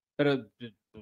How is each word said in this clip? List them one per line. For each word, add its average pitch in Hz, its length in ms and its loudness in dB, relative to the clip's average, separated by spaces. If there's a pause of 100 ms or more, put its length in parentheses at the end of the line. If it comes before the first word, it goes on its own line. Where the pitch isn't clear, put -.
(160)
Pero 139 320 2 (100)
yo, 120 120 -14 (320)